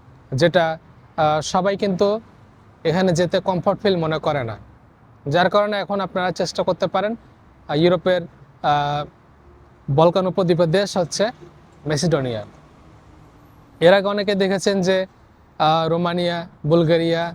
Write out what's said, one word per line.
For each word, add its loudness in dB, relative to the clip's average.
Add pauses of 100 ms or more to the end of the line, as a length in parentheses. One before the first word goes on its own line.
(340)
যেটা, 2 (380)
আহ, 2
সবাই -2
কিন্তু 0 (640)
এখানে 2
যেতে 0
কমফর্ট -2
ফিল 2
মনে -2
করে -2
না। -8 (720)
যার 2
কারণে 0
এখন -4
আপনারা -4
চেষ্টা -4
করতে -2
পারেন, -4 (520)
আহ, -4
ইউরোপের, 2 (400)
আহ, -2 (840)
বলকান 2
উপদ্বীপের 2
দেশ 0
হচ্ছে -2 (560)
মেসিডোনিয়া। -2 (1400)
এর 8
আগে 2
অনেকে -2
দেখেছেন 0
যে, 0 (520)
আহ, 2
রোমানিয়া, -2 (180)
বুলগেরিয়া, 2